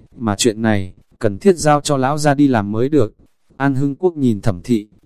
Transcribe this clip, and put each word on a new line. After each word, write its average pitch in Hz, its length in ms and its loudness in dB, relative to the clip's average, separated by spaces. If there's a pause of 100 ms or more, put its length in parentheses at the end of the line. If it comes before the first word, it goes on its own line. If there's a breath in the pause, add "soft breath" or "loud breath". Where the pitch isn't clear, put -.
(160)
mà 107 220 -2
chuyện 110 240 0
này, 101 320 0 (240)
cần 101 200 -2
thiết 190 180 4
giao 147 240 2
cho 147 160 -2
lão 131 220 -2
gia 147 160 2
đi 143 140 2
làm 104 240 0
mới 120 160 -2
được. 131 260 0 (420)
An 139 180 0
Hưng 139 220 -4
Quốc 175 200 -2
nhìn 120 240 0
Thẩm 90 220 -2
Thị, 107 260 -2 (180)